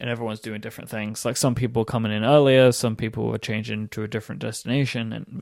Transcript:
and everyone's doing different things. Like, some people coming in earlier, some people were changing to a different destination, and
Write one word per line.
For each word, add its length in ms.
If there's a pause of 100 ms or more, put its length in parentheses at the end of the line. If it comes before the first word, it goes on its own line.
and 80
everyone's 320
doing 220
different 260
things. 360
Like, 120
some 180
people 300
coming 280
in 120
earlier, 480
some 240
people 300
were 120
changing 500
to 140
a 60
different 320
destination, 720
and 140 (160)